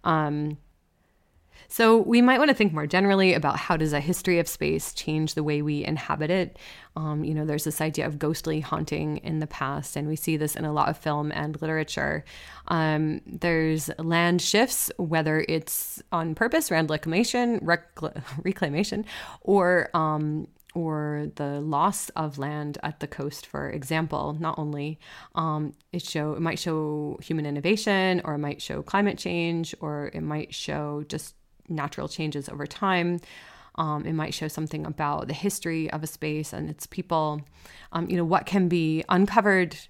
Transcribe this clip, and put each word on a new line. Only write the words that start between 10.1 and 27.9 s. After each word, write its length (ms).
see 200
this 200
in 80
a 80
lot 160
of 100
film 320
and 320
literature. 600
Um, 580
there's 640
land 440
shifts, 540
whether 520
it's 600
on 240
purpose, 380
land 180
reclamation, 680
recla-, 600
<laughs> 120
reclamation, 600
or, 520
um, 540
or 640
the 240
loss 500
of 280
land 440
at 160
the 80
coast, 400
for 240
example. 680
Not 180
only, 400
um, 380
it 100
show, 300
it 80
might 180
show 640
human 240
innovation, 800